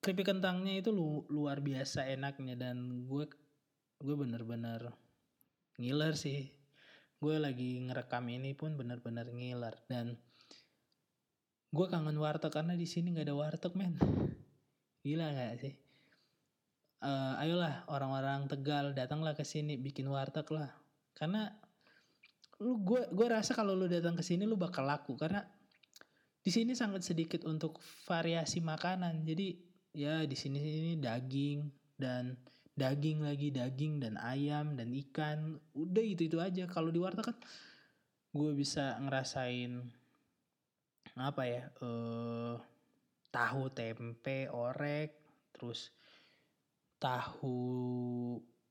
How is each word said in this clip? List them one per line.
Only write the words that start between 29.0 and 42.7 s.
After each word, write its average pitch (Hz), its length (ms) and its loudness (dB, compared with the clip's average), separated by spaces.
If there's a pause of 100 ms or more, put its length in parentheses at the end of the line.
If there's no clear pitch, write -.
Jadi 175 320 -2 (360)
ya 156 280 2
di 135 120 -2
sini, 139 240 -2
sini 156 400 0
daging 139 680 0 (280)
dan 127 400 -2 (400)
daging 147 480 2
lagi, 147 240 2
daging 135 520 0
dan 110 200 -2
ayam 147 560 0
dan 120 160 -2 (160)
ikan. 151 480 -2 (160)
Udah 180 320 4
itu-itu 170 320 2
aja. 180 320 0
Kalau 165 240 2
di 170 80 4
warteg 185 320 0
kan - 40 -6 (960)
gue 151 200 2
bisa 139 480 0
ngerasain 123 880 -2 (1300)
apa 135 320 0
ya, 123 160 0 (160)
eh, 117 760 -2 (760)